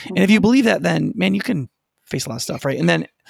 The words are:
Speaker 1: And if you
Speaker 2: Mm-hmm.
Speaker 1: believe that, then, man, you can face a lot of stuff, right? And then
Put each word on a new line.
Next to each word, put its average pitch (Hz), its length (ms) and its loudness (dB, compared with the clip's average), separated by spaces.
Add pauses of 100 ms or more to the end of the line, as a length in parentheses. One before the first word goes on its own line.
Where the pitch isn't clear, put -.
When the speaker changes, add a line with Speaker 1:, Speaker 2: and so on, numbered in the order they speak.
Speaker 1:
And 180 100 -4
if 190 120 4
you 214 80 6
Speaker 2:
Mm-hmm. 185 40 2
Speaker 1:
believe 240 220 4
that, 208 180 0
then, 165 320 -2
man, 196 200 0
you 196 60 -2
can 139 300 -6 (340)
face - 220 -8
a - 20 -10
lot 113 80 -8
of - 60 -8
stuff, - 220 -10
right? 135 140 -2
And 165 100 2
then 165 180 0 (240)